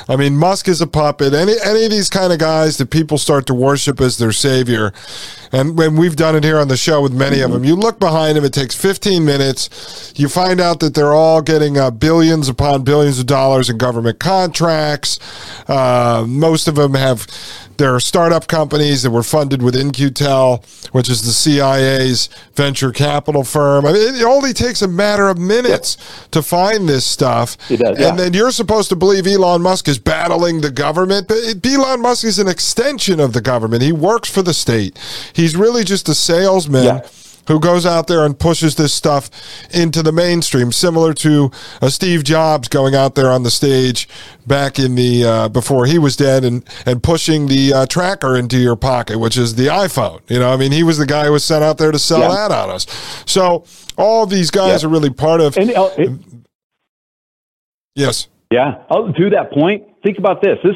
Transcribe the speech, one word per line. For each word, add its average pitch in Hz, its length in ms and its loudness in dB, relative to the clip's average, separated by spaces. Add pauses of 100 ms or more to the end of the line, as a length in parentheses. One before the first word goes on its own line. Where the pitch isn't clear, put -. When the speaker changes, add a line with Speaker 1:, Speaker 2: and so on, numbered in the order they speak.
Speaker 1:
I 131 60 0
mean, 143 220 0
Musk 185 300 2
is 175 140 0
a 160 60 -2
puppet. 147 460 0
Any, 185 200 2 (100)
any 220 220 2
of 214 60 0
these 202 180 -2
kind 185 240 0
of 160 60 -2
guys 160 380 0
that 131 120 -4
people 156 280 0
start 139 300 0
to 131 60 -2
worship 135 480 0
as 127 160 0
their 113 140 0
savior, 120 600 0 (600)
and 143 260 -2
when 160 180 2
we've 165 200 2
done 160 200 2
it 151 80 2
here 156 160 2
on 143 80 2
the 131 100 0
show 151 240 0
with 135 120 0
many 135 280 0
of 127 100 0
Speaker 2:
Mm-hmm. - 20 -2
Speaker 1:
them, 123 120 -2
you 156 100 4
look 220 240 -2
behind 156 380 0
them, 147 80 0
it 135 80 0
takes 135 220 -4
fifteen 190 480 0
minutes, - 920 -4
you 143 120 0
find 180 320 0
out 170 220 0
that 156 120 -2
they're 147 200 2
all 160 280 4
getting, 147 360 0
uh, 131 140 2
billions 160 580 2
upon 135 340 0
billions 143 360 2
of 127 80 -2
dollars 135 420 2
in 113 80 -4
government 117 420 -2
contracts. 160 1000 -2 (500)
Uh, 123 580 2
most 151 400 0
of 156 80 -2
them 143 200 2
have 135 320 0 (500)
their 131 220 2
startup 170 480 0
companies 147 560 0
that 123 80 0
were 117 100 2
funded 139 400 0
with 123 140 2
In-Q-Tel, 135 880 0 (300)
which 127 160 0
is 117 120 -2
the 117 100 -4
C 139 300 2
I 135 160 2
A's 131 500 0 (280)
venture 139 360 -2
capital 143 520 -2
firm. 143 420 2
I 151 80 2
mean, 226 220 2
it 233 80 0
only 269 280 2
takes 233 300 -2
a 202 60 0
matter 202 420 0
of 185 80 0
minutes 214 600 0 (240)
Speaker 2:
Yep. - 100 -20
Speaker 1:
to 160 100 0
find 185 480 0
this 131 160 0
stuff. 120 500 -2 (140)
Speaker 2:
It 123 100 0
does, 117 180 2
Speaker 1:
And - 20 -10
Speaker 2:
yeah. 165 160 2
Speaker 1:
then 180 180 -2
you're 226 180 2
supposed 208 380 -2
to 190 60 0
believe 190 320 2
Elon 185 340 2
Musk - 260 -2
is 127 120 0
battling 165 640 -2
the 147 100 -2
government, 180 560 -2
but 220 100 0
it, 226 280 -6
Elon 262 360 0
Musk 240 240 -2
is 202 140 -2
an 196 80 2
extension 214 720 -2
of 131 140 2
the 117 80 -2
government. 117 420 -2
He 147 80 2
works 185 380 0
for 196 120 -2
the 175 140 0
state. 107 420 -2 (360)
He's 165 220 0
really 226 280 2
just 185 260 -4
a 147 60 2
salesman 170 680 2
Speaker 2:
Yeah. 123 180 2 (460)
Speaker 1:
who 156 120 2
goes 175 260 2
out 170 220 0
there 165 180 2
and 143 120 -2
pushes 160 380 0
this 151 180 0
stuff 143 360 -2 (420)
into 165 300 0
the 156 100 2
mainstream, 160 600 0
similar 165 440 0
to 147 360 2 (300)
a 135 100 0
Steve 170 320 -2
Jobs 156 440 0
going 135 280 0
out 135 200 2
there 131 140 2
on 127 140 0
the 117 80 0
stage 131 580 0 (380)
back 139 320 -2
in 127 160 0
the, 123 300 2
uh, 113 240 0
before 123 360 0
he 151 140 2
was 143 160 0
dead 135 280 2
and, 123 200 -2 (240)
and 123 160 -2
pushing 156 440 0
the, 135 260 2
uh, 131 120 2
tracker 175 500 -2
into 131 220 -2
your 123 180 2
pocket, 120 440 -2
which 113 180 -2
is 117 180 -2
the 127 120 0
iPhone. 139 600 -2
You 123 120 -2
know, 123 120 2
I 131 60 0
mean, 135 140 0
he 156 120 2
was 165 140 2
the 147 80 0
guy 147 200 0
who 147 80 2
was 143 100 0
sent 156 200 0
out 151 140 0
there 156 140 2
to 147 80 0
sell 160 220 0
Speaker 2:
Yeah. 165 80 4
Speaker 1:
that 196 220 -2
on 104 200 -2
us. 92 140 -6 (400)
So 180 380 0 (340)
all 220 280 2
these 185 260 0
guys 190 300 2
Speaker 2:
Yeah. 156 80 -2
Speaker 1:
are - 20 2
really 156 200 2
part 156 300 0
of 147 160 2
Speaker 2:
And, 208 140 0
uh, 190 260 2
it 131 120 0 (1900)
Speaker 1:
Yes. 135 320 -4 (240)
Speaker 2:
Yeah. 127 380 0
Oh, 196 220 0
to 180 200 0
that 190 200 0
point, 185 320 0 (200)
think 202 160 -2
about 190 220 0
this. 202 220 0
This 190 120 2